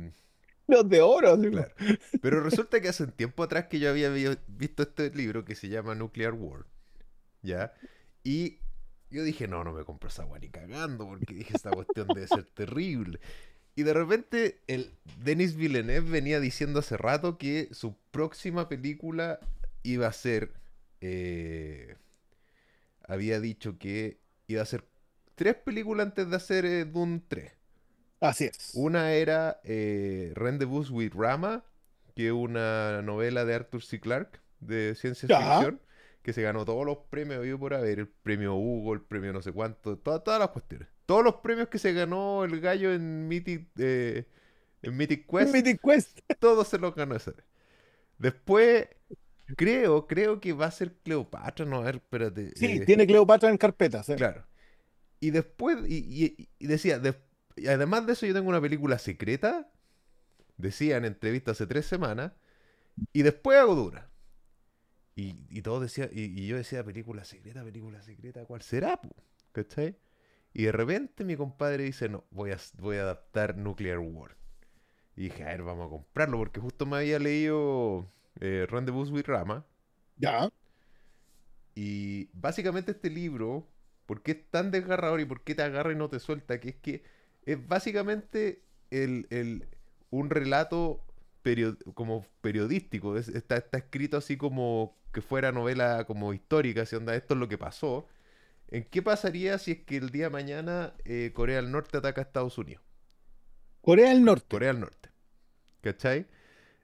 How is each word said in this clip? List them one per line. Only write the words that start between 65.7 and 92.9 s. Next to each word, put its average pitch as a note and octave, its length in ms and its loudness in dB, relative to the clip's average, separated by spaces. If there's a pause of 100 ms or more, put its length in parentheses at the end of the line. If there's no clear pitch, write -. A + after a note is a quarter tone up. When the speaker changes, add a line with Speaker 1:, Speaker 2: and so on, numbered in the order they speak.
Speaker 2:
decían, B2+ 300 -6
y, G#2+ 120 -6 (160)
y G2 60 -6
yo A#2 100 -4
decía, B2 280 -8
"Película G#2 400 -12
secreta, A2 400 -20
película A2 380 -16
secreta, A2+ 420 -20
¿cuál A#2+ 180 -14
será, G3 380 -2
po?". - 100 -16 (420)
¿Cachai? D3+ 440 -4 (580)
Y A2 100 0
de G#2+ 80 4
repente F3+ 520 -2
mi F3 120 -4
compadre C#3+ 480 -4
dice, C3+ 240 -6
"No, G#2 220 -10
voy G2+ 220 -8
a, E2+ 60 -6 (200)
voy G2+ 200 -4
a G2 40 -2
adaptar G2 540 -4
Nuclear G2 420 -6
War". E2 380 -10 (800)
Y F#2 80 -8
dije, E2+ 200 -10
"A D2+ 40 -8
ver, F2+ 160 -8
vamos F2 240 -8
a - 20 -16
comprarlo", A#2+ 480 -4
porque G#2+ 220 -6
justo B2+ 260 -6
me C#3+ 120 -4
había D3 220 0
leído, C#3+ 920 0 (300)
eh, F#2+ 300 -2
Rendezvous B2+ 400 -4
with C#3+ 160 -4
Rama. A2 400 -4 (540)
Speaker 1:
Ya. C3+ 300 2 (1200)
Speaker 2:
Y G2+ 580 -6
básicamente F3+ 600 -4
este F3+ 180 -6
libro, D3 580 -6 (380)
¿por G#2+ 160 -8
qué D#3 100 -2
es - 180 -10
tan F#3 200 -2
desgarrador F3+ 500 0
y D3+ 40 -2
por B2+ 200 -8
qué D3+ 100 -6
te D3+ 80 -2
agarra D3 300 -2
y D3+ 40 -4
no D3+ 120 -2
te C3+ 120 -8
suelta? C3+ 400 -6
Que A#2+ 100 -10
es - 60 -14
que C#3+ 260 -8 (440)
es C3+ 220 -4
básicamente G#3 920 -2 (280)
el, B2+ 400 -2
el, A#2 380 -6 (420)
un C#3 200 -2
relato D#3 720 0 (380)
perio-, A#2 360 2 (160)
como A2+ 320 -6 (140)
periodístico. G#2+ 760 -2